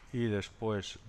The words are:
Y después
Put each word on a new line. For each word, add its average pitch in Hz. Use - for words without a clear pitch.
Y 120
después 104